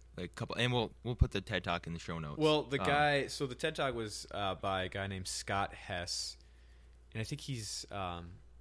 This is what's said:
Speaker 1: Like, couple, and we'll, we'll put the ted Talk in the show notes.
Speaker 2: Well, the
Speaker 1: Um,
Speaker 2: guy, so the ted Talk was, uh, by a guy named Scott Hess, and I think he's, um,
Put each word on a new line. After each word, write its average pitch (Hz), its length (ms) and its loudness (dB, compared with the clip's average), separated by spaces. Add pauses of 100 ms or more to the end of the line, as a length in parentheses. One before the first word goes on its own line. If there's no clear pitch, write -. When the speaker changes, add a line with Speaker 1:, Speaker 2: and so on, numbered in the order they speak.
(200)
Speaker 1:
Like, 90 140 -6
couple, - 220 -4
and 123 180 4
we'll, 117 160 4 (140)
we'll 120 100 0
put 117 160 8
the 98 120 0
ted 92 220 0
Talk 87 220 0
in 82 80 -6
the 82 60 -6
show 85 180 -6
notes. 76 220 -4
Speaker 2:
Well, 151 240 6
the 127 160 -2
Speaker 1:
Um, 95 80 2
Speaker 2:
guy, 143 400 4
so - 180 -4
the 127 80 -4
ted 156 220 -2
Talk 139 180 0
was, 110 380 -4
uh, 98 240 0
by 95 300 0
a 92 40 -2
guy 98 160 -2
named 95 220 -4
Scott - 480 0
Hess, - 640 -4 (760)
and 110 80 -4
I - 20 0
think 143 160 -6
he's, 117 520 -6
um, 87 400 -4 (300)